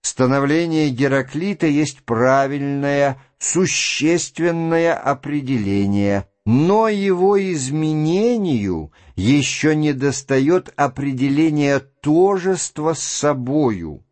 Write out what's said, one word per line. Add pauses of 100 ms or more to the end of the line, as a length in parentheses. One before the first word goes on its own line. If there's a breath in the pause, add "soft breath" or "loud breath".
Становление
Гераклита
есть
правильное, (180 soft breath)
существенное
определение, (180)
но
его (140)
изменению (240 soft breath)
ещё
недостаёт
определения
тожества
с
собою